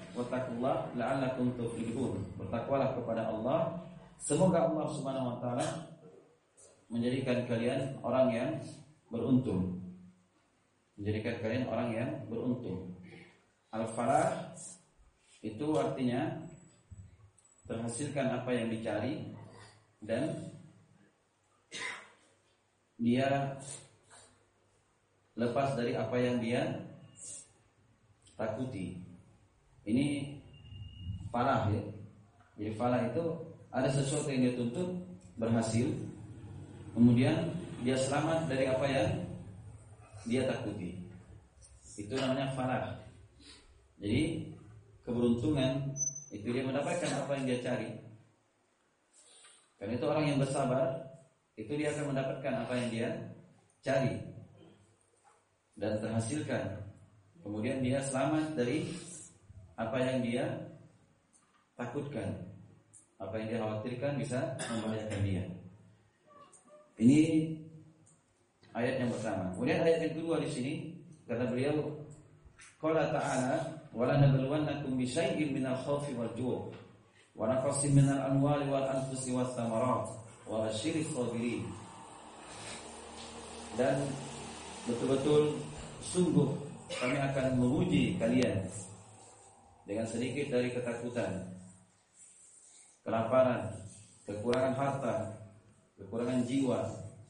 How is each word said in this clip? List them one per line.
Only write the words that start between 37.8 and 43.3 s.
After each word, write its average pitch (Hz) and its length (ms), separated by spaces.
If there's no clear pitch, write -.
dia 127 80
selamat 147 560
dari 131 160
apa 131 240
yang 131 200
dia 127 240
takuti. 98 480
Itu 107 240
namanya 131 400
falah. 117 400